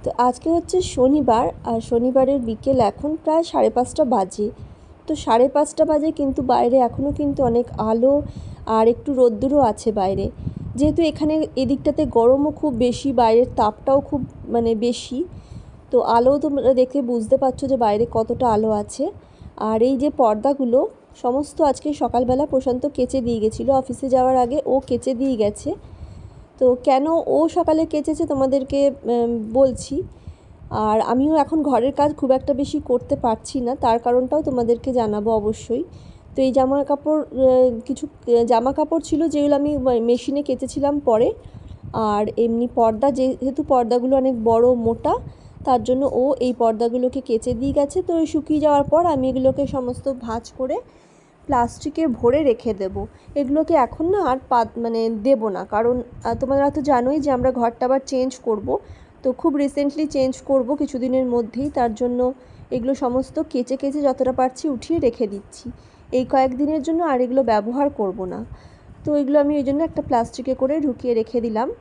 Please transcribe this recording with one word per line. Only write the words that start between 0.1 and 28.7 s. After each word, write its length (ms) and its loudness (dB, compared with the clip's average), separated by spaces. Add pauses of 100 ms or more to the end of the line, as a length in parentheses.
আজকে 320 0
হচ্ছে 300 0
শনিবার, 680 2 (160)
আর 160 -4
শনিবারের 600 0
বিকেল 400 -2
এখন 440 0
প্রায় 180 2
সাড়ে 280 0
পাঁচটা 340 0
বাজে। 460 -2 (560)
তো 80 -2
সাড়ে 340 2
পাঁচটা 360 2
বাজে 260 2
কিন্তু 320 -2
বাইরে 360 2
এখনও 340 0
কিন্তু 300 -2
অনেক 240 2 (120)
আলো 440 2 (440)
আর 220 4
একটু 240 -2
রোদ্দুরও 460 2
আছে 340 2
বাইরে। 380 -2 (440)
যেহেতু 280 2
এখানে 440 0 (100)
এদিকটাতে 480 0
গরমও 460 4
খুব 240 -4
বেশি, 380 0
বাইরের 340 4 (100)
তাপটাও 440 0
খুব 260 -6 (220)
মানে 260 0
বেশি, 500 -4 (680)
তো 100 4
আলো 380 4
তোমরা 360 0
দেখে 280 2
বুঝতে 340 0
পারছো 300 -2
যে 100 0
বাইরে 340 2
কতটা 380 -2
আলো 220 2
আছে। 400 -4 (460)
আর 260 0
এই 140 2
যে 140 0
পর্দাগুলো 760 2 (340)
সমস্ত 400 -2
আজকে 300 0
সকালবেলা 540 0
প্রশান্ত 480 -2
কেচে 260 -2
দিয়ে 180 -2
গেছিলো, 340 0
অফিসে 360 -2
যাওয়ার 280 4
আগে 300 2
ও 200 2
কেচে 280 -2
দিয়ে 220 -2
গেছে। 380 -2 (840)
তো 260 4
কেন 220 4 (200)
ও 220 2
সকালে 380 2
কেচেছে 400 -2
তোমাদেরকে, 640 2